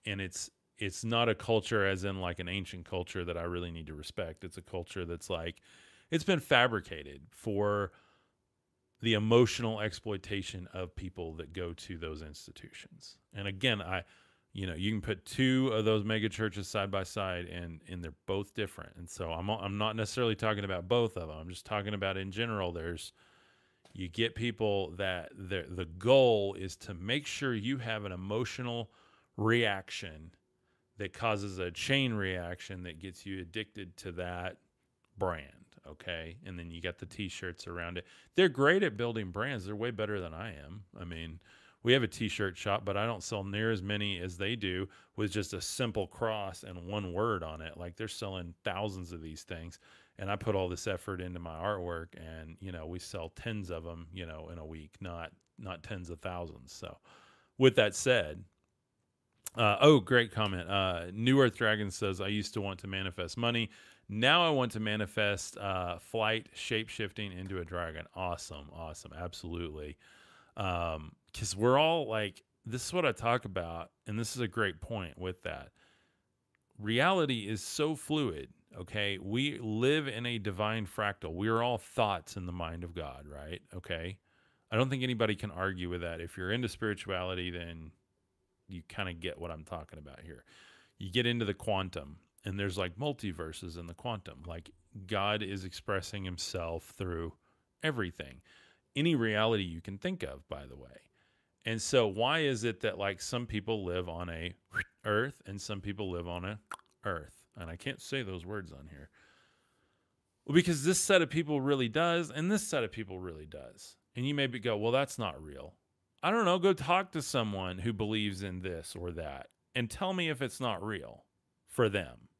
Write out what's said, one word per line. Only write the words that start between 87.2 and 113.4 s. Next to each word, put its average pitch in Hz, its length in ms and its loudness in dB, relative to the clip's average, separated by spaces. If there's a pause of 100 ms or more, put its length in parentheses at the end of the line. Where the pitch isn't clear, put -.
then 85 400 -8 (800)
you 90 140 -10
kinda 95 300 -6
get 85 240 -6
what 85 140 -6
I'm 80 140 -8
talking 80 340 -10
about 69 220 -16
here. 78 240 -16 (540)
You 95 120 -6
get 117 160 4
into 120 180 2
the 101 100 0
quantum, 87 640 -4 (240)
and 98 120 -2
there's, 101 220 0
like, 90 160 0
multiverses 87 840 -4
in 85 100 -10
the 85 80 -12
quantum. 90 500 -6
Like, 85 260 -10 (380)
God 104 340 2
is 98 220 -4
expressing 95 600 -4
himself 85 680 -4
through 85 460 -4 (460)
everything. 87 600 -4 (520)
Any 156 220 4
reality 110 480 4
you 82 160 -6
can 98 180 -8
think 185 240 -4
of, 69 260 -8
by 71 180 -8
the 65 100 -16
way. 64 340 -20 (540)
And 113 180 0
so 123 240 6
why 117 340 2
is 131 220 2
it 113 180 0
that, 104 160 0
like, 98 240 -2
some 120 240 -2
people 107 400 -2
live 90 240 0
on 87 220 -4
a 82 240 -6 (500)
earth 110 420 0
and 98 140 -8
some 101 200 -6
people 101 280 -4
live 87 200 -4
on 87 160 -4
a 107 160 -6 (420)
earth? 82 540 -6
And 85 120 -10
I 82 80 -8
can't - 240 -6
say 135 220 -4
those 92 240 -6
words 95 240 -6
on 69 160 -16
here. 76 240 -18 (1300)
Well, 139 100 0
because 170 300 6
this 180 160 6
set 185 220 8
of 143 60 2
people 147 320 2
really 131 280 4
does, 170 420 2
and 156 220 2
this 214 140 2
set 135 180 2
of 107 80 -4
people 95 260 -8
really 80 280 -8